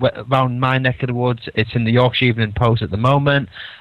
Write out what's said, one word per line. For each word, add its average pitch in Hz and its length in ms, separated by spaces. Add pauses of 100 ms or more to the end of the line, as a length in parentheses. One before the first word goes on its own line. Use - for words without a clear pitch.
w-, 120 240
around 127 340
my 131 200
neck 131 260
of - 20
the 123 80
woods. 123 400
It's 107 220
in 117 80
the 113 80
Yorkshire 123 320
Evening 110 280
Post 110 300
at 104 80
the 98 60
moment. 139 520 (320)